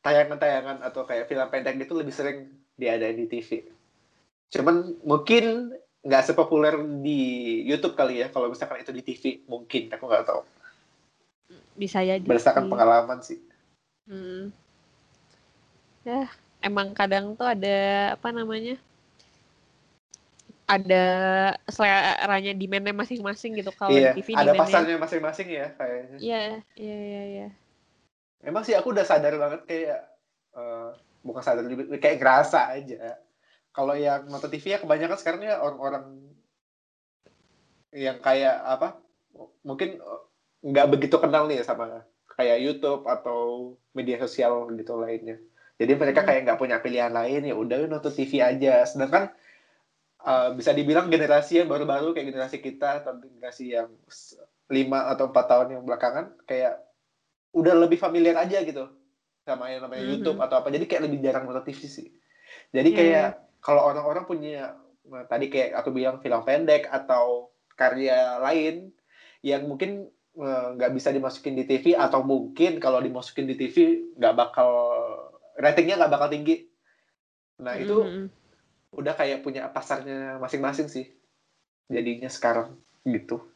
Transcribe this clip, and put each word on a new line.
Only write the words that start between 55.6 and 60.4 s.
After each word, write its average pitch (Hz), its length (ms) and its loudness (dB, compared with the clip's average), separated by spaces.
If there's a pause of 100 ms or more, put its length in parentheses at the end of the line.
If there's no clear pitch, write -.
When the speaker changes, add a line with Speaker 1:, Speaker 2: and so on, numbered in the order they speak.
Speaker 1:
yang 127 80 -10
belakangan 127 480 -4 (160)
kayak 127 320 -2 (720)
udah 165 240 4
lebih 170 240 6
familiar 170 400 2
aja 185 240 0
gitu 139 240 -8 (560)
sama 127 240 -6
yang 131 160 -10
namanya 131 200 -10
Speaker 2:
Mhm. 135 120 -4
Speaker 1:
YouTube 165 240 -2
atau 131 240 0